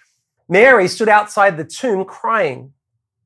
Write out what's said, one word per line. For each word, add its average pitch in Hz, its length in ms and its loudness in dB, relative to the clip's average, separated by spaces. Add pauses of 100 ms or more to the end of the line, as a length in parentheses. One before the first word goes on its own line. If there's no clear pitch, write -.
(480)
"Mary 208 380 4
stood 214 220 -4
outside 208 480 0
the 156 80 -10
tomb 190 400 -6
crying. 160 720 -6 (520)